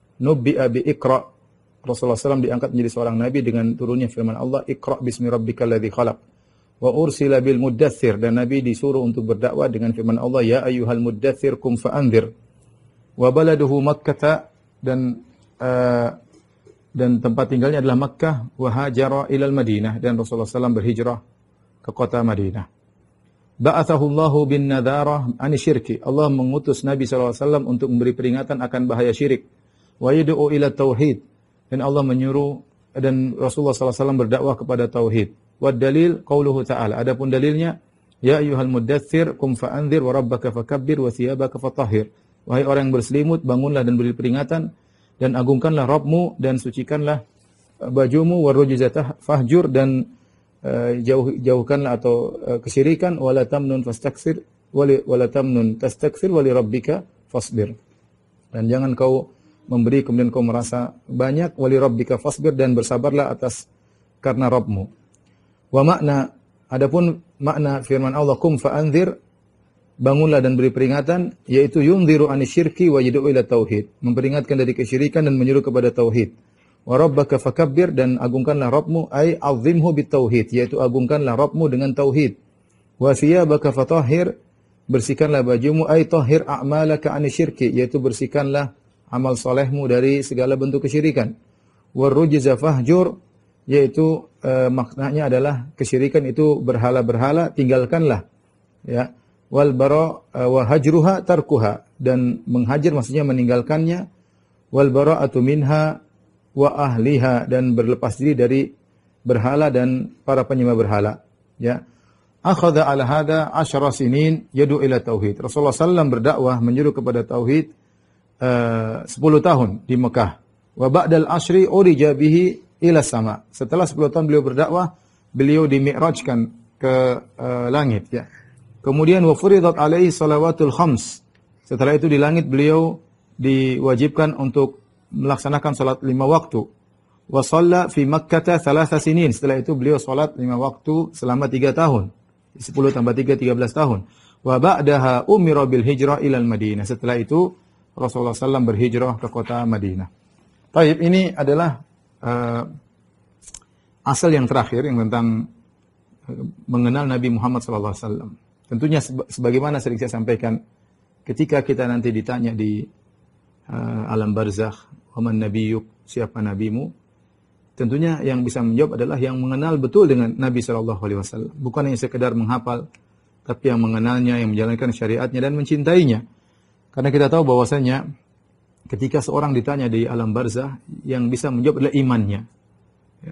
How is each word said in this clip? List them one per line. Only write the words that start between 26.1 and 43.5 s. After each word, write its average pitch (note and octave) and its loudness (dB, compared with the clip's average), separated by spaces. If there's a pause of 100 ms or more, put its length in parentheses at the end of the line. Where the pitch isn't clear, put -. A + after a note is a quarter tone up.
mengutus C3+ -2
Nabi C#3 -2
sallallahu B2 -2
alaihi - -10
wasallam C#3+ 0
untuk B2 -2
memberi B2 0
peringatan B2+ -4
akan B2 -6
bahaya A#2+ 0
syirik. C3 -2 (480)
Wa B2+ 0
yad'u D3+ 2
ila C#3+ 2
tauhid. C3+ 0 (520)
Dan C3 -4
Allah C#3 0
menyuruh, C3+ -2 (320)
dan C3 0
Rasulullah C3 -2
sallallahu B2+ -2
alaihi A#2+ -4
wasallam C#3 0
berdakwah B2+ 0
kepada A#2+ -2
tauhid. A2+ -2 (240)
Wa C3+ 0
dalil C#3+ 2
qauluhu C#3 0
ta'ala. A#2 -2
Adapun C3 -2
dalilnya, D3+ 0 (400)
"Ya C#3 4
ayyuhal C3+ -2
muddaththir, C#3+ -2
qum C3 -2
fa'anzir C#3+ -2
wa B2+ 0
rabbaka B2 -2
fakabbir C3+ -4
wa B2 0
thiyabaka B2+ -4
fatahhir." A#2 -2 (320)
Wahai C3+ 0
orang C#3 0
yang C3 0
berselimut, D3 -2
bangunlah C3 0